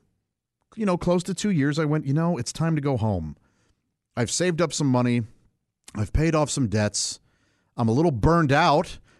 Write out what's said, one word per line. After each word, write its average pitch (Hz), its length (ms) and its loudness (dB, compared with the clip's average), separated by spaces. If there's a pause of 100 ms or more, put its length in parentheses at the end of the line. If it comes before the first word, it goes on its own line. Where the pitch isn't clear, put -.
(760)
you 220 100 -4
know, 180 120 2
close 175 260 0
to 196 100 -6
two 208 180 -2
years, 147 260 0
I 165 80 0
went, 147 200 0
"You 135 80 -2
know, 165 240 0
it's 123 140 -8
time 165 240 -2
to 151 60 -2
go 139 160 0
home. 92 400 -2 (800)
I've 120 140 -2
saved 170 300 -2
up 160 120 -2
some 147 140 0
money. 123 340 2 (720)
I've 104 160 -6
paid 160 240 2
off 151 140 2
some 135 180 -2
debts. 104 520 -2 (580)
I'm 120 100 0
a 110 40 2
little 160 200 2
burned 143 400 2
out 151 460 2 (220)